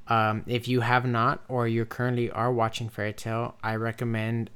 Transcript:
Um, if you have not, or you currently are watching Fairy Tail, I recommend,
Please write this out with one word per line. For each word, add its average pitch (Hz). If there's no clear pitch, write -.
Um, 110
if 120
you 123
have 123
not, 120
or 123
you 113
currently 120
are 120
watching 113
Fairy 107
Tail, 117
I 110
recommend, 113